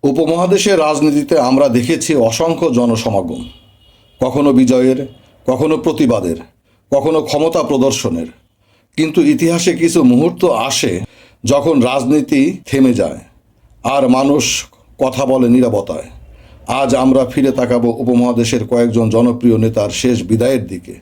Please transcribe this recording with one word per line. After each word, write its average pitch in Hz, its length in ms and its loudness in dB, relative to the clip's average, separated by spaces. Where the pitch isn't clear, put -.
উপমহাদেশের 170 760 0
রাজনীতিতে 151 600 0
আমরা 131 280 2
দেখেছি 123 440 0
অসংখ্য 165 500 0
জনসমাগম, 110 680 -2
কখনো 139 320 0
বিজয়ের, 127 460 4
কখনো 143 300 0
প্রতিবাদের, 120 640 0
কখনো 151 300 0
ক্ষমতা 160 400 0
প্রদর্শনের। 123 680 -2
কিন্তু 160 260 0
ইতিহাসে 165 500 0
কিছু 165 300 0
মুহূর্ত 147 380 2
আসে 127 320 -4
যখন 143 380 0
রাজনীতি 135 600 0
থেমে 131 280 2
যায় 90 260 -4
আর 135 240 0
মানুষ 135 360 2
কথা 131 280 -2
বলে 127 220 2
নীরবতায়। 113 600 0
আজ 131 260 0
আমরা 131 300 2
ফিরে 131 280 0
তাকাবো 120 360 0
উপমহাদেশের 120 680 0
কয়েকজন 117 460 0
জনপ্রিয় 117 480 2
নেতার 110 340 0
শেষ 123 300 -2
বিদায়ের 113 440 0
দিকে 90 360 -14